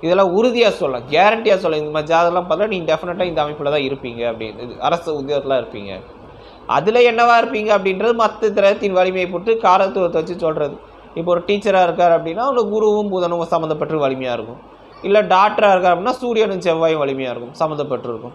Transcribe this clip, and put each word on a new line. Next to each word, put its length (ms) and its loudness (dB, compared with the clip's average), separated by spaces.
இதெல்லாம் 420 2
உறுதியா 260 2
சொல்லலாம், 400 -4
கேரண்டியா 480 2
சொல்லலாம். 300 -2
இந்த 140 -4
மாதிரி 140 -2
ஜாதகம்லாம் 360 2
பார்த்தா 160 0
நீங்க 280 -2
டெஃபினட்டா 280 -4
இந்த 220 -2
அமைப்புல 260 -6
தான் 100 0
இருப்பீங்க 540 -4
அப்படின்னு, 260 -10
இது 200 -14
அரசு 420 -2
உத்தியோகத்துல 420 -2
இருப்பீங்க. 360 -12
அதுல 340 2
என்னவா 440 4
இருப்பீங்க 260 -4
அப்படின்றது 540 0
மத்த 280 -2
கிரகத்தின் 400 2
வலிமையை 380 0
பொறுத்து 240 -2
காரத்துவத்தை 580 2
வச்சு 260 -4
சொல்றது. 400 -2
இப்போ 160 -4
ஒரு 160 2
டீச்சரா 400 2
இருக்காரு 280 4
அப்படின்னா, 220 -2
அவங்க 260 0
குருவும் 480 0
புதனும் 400 -2
சம்மந்தப்பட்டு 580 -2
வலிமையா 240 -4
இருக்கும். 380 -10
இல்ல 200 2
டாக்டரா 500 4
இருக்காரு 220 4
அப்படின்னா, 160 -2
சூரியனும் 500 -2
செவ்வாயும் 440 0
வலிமையா 260 -4
இருக்கும், 300 -10
சம்மந்தப்பட்டிருக்கும். 760 -6